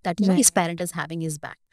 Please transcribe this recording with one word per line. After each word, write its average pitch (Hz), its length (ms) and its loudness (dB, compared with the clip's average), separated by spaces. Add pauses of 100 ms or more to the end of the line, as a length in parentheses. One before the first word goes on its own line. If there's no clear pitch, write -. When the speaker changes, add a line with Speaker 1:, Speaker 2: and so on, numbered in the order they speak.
Speaker 1:
that, 175 160 -2
you 202 60 4
know, 190 60 6
Speaker 2:
Right. 175 60 6
Speaker 1:
his - 120 4
parent 170 300 0
is 180 120 -4
having 165 280 -6
his 156 180 -6
back. - 200 -14 (140)